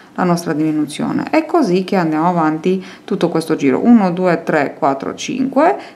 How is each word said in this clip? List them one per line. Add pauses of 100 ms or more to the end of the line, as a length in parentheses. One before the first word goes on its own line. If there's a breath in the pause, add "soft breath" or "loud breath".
(160 loud breath)
la
nostra
diminuzione.
È
così
che
andiamo
avanti (200 loud breath)
tutto
questo
giro,
uno,
due,
tre,
quattro,
cinque, (180 loud breath)